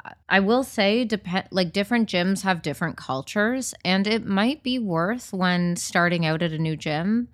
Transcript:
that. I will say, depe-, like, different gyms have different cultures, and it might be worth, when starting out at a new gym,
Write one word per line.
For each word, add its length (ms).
that. 140
I 140
will 220
say, 420
depe-, 440
like, 220
different 380
gyms 320
have 200
different 360
cultures, 760
and 200
it 200
might 380
be 140
worth, 540
when 460
starting 480
out 160
at 100
a 60
new 180
gym, 580